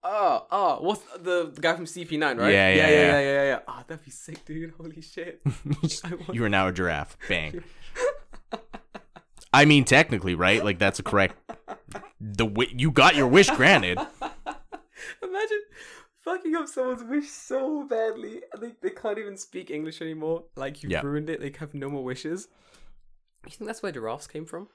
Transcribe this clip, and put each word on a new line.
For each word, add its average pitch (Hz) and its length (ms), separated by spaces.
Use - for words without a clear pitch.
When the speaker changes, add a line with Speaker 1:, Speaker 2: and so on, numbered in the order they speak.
Speaker 1:
Oh, 190 440
oh, 185 300
what's 208 200
the, 175 300
the 139 80
guy 165 140
from 170 100
C 175 200
P 160 120
nine, 147 220
right? - 140
Speaker 2:
Yeah, 95 180
yeah, 95 60
Speaker 1:
Yeah, 92 120
yeah, - 120
Speaker 2:
yeah. 87 120
Speaker 1:
yeah, - 80
yeah, 139 240
yeah. 135 140
Oh, - 180
that'd 160 180
be 131 80
sick, - 320
dude. 160 320
Holy 160 260
shit. - 400
Speaker 2:
<laughs> - 40
Speaker 1:
I - 680
want 160 200
Speaker 2:
You 117 100
are 107 40
now 95 200
a 90 40
giraffe. 82 440
Bang. 82 400
Speaker 1:
<laughs> - 40
Speaker 2:
I 139 120
mean, 147 200
technically, 95 500
right? 98 300
Like, 101 140
that's 95 200
a - 40
correct. 98 320
The 107 240
wi-, 113 320
you 143 140
got 165 260
your 139 100
wish 156 240
granted. 135 480
Speaker 1:
<laughs> - 1200
Imagine 415 380
fucking 349 380
up 320 120
someone's 254 360
wish 285 260
so 269 540
badly, 226 580
and 208 100
they, 233 100
they 185 80
can't 208 280
even 202 180
speak - 340
English 156 320
anymore. 160 420
Like, 139 260
you've 92 100
Speaker 2:
Yeah. 85 100
Speaker 1:
ruined 151 280
it. 160 100
They 139 180
have 151 160
no 139 140
more 143 160
wishes. 151 440
You - 60
think - 140
that's 226 160
where 190 100
giraffes 120 340
came 156 180
from? 175 300